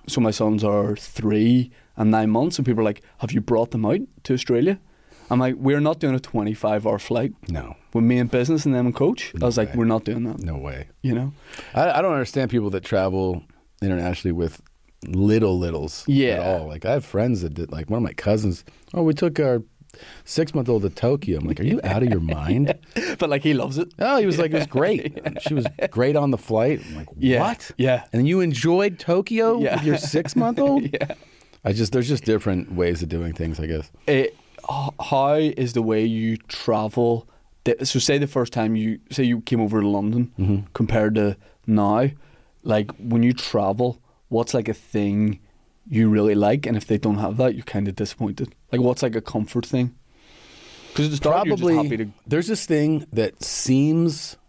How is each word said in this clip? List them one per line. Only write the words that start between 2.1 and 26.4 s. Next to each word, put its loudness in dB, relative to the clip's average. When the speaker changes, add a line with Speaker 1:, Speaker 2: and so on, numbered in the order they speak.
Speaker 1:
nine 2
months, 0
and 0
people 0
are 4
like, -2
"Have -6
you 0
brought 0
them -2
out 2
to -2
Australia?" 2
I'm 2
like, 2
"We're 2
not 0
doing 2
a 0
twenty-five -2
hour 2
flight." -2
Speaker 2:
No. -8
Speaker 1:
With 4
me 4
in 2
business 0
and 2
them 2
in 0
coach. -2
Speaker 2:
No -4
Speaker 1:
I 2
was 0
like, 0
Speaker 2:
way. -10
Speaker 1:
"We're 2
not 2
doing -4
that." -6
Speaker 2:
No -6
way. -10
Speaker 1:
You 0
know? -4
Speaker 2:
I, 2
I 2
don't 2
understand -2
people 0
that -4
travel 0
internationally -2
with -2
little 2
littles -4
Speaker 1:
Yeah. 4
Speaker 2:
at -2
all. -2
Like, -12
I -2
have -2
friends 0
that -6
did, -8
like, -8
one 0
of 0
my -6
cousins, 0
"Oh, -2
we 4
took 0
our 2
six-month-old 0
to 0
Tokyo." -2
I'm -4
like, -4
"Are 0
you 0
out 0
of 2
your 2
mind?" 0
Speaker 1:
<laughs> -4
But, -2
like, 0
he 2
loves -2
it. -6
Speaker 2:
Oh, 2
he 2
was 0
like, 0
"It -2
was -2
Speaker 1:
<laughs> -2
Speaker 2:
great. 0
Speaker 1:
Yeah. -8
Speaker 2:
She -4
was 0
great 2
on 2
the 0
flight." 0